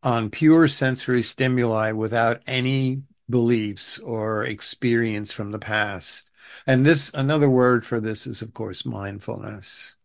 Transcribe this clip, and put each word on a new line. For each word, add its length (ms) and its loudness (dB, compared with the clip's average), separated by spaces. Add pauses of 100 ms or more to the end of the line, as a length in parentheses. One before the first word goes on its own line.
on 280 0
pure 380 6
sensory 540 0
stimuli 680 0
without 560 0
any 540 0 (280)
beliefs 720 0
or 460 -4
experience 880 -2
from 200 -8
the 80 -8
past. 720 -6 (340)
And 200 4
this, 280 4
another 360 2
word 360 4
for 140 -2
this 280 -6
is, 140 -8
of 120 -12
course, 320 -10
mindfulness. 1200 -10